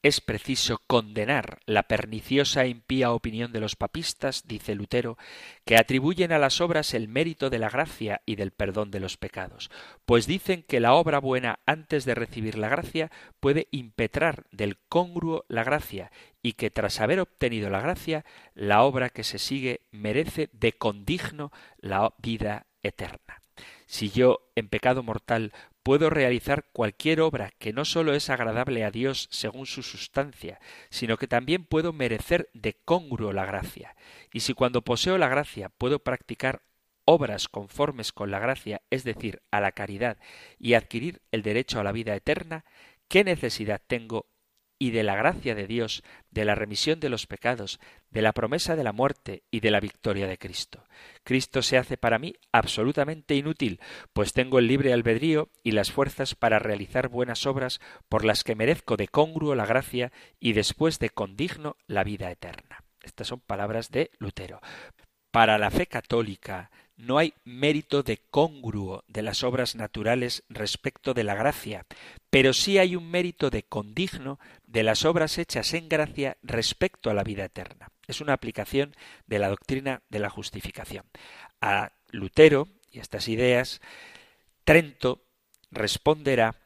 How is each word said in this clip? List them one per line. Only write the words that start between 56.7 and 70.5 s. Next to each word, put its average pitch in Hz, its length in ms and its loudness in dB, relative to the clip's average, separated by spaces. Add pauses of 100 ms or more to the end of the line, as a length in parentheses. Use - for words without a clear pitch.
buenas 123 400 -4
obras 131 340 -4 (280)
por 107 160 0
las 107 180 4
que 113 140 -2
merezco 117 400 0
de 98 100 -2
congruo 156 480 0
la 113 120 0
gracia 123 440 -2 (300)
y 117 120 2
después 151 460 0
de 117 120 -2
condigno 147 640 -6 (100)
la 98 160 0
vida 101 300 -4
eterna. - 500 -16 (220)
Estas - 240 -12
son 127 100 -8
palabras 110 540 -4
de 135 260 -2
Lutero. 92 420 -10 (720)
Para 110 280 6
la 104 120 2
fe - 160 0
católica 104 840 -6 (220)
no 127 240 0
hay 160 140 2 (120)
mérito 143 580 0
de 110 160 -2 (120)
congruo 113 800 -2
de 110 140 -6
las 107 200 -4
obras 127 320 -2
naturales 117 760 -2